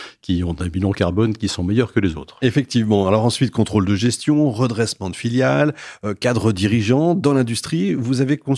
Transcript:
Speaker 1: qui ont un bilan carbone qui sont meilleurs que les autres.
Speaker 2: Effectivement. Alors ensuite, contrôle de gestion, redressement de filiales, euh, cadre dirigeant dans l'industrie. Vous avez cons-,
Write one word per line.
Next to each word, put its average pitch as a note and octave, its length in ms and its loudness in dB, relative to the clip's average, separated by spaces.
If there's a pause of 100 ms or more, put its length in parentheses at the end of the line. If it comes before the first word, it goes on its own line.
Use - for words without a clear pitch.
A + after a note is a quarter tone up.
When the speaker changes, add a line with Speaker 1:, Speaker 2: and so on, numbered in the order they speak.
(220)
Speaker 1:
qui F2+ 200 0
ont E2+ 160 -2
un F2 100 -4
bilan F#2 240 0
carbone G2+ 440 0
qui G2 120 -6
sont - 160 -6
meilleurs A2+ 280 0
que A2+ 80 2
les F2+ 160 0
autres. - 240 -16
Speaker 2:
Effectivement. A2 680 2
Alors A2 200 2
ensuite, A#2 240 0
contrôle G#2+ 340 0
de G2 120 2
gestion, C#3+ 540 0
redressement A2 600 -2
de E2 60 -10
filiales, C3+ 580 0 (280)
euh, G#2 120 -4
cadre A2+ 380 0
dirigeant A2+ 600 2
dans D3 200 2
l'industrie. C3+ 580 -2
Vous B2+ 300 0
avez C#3+ 160 0
cons-, C#3 200 -2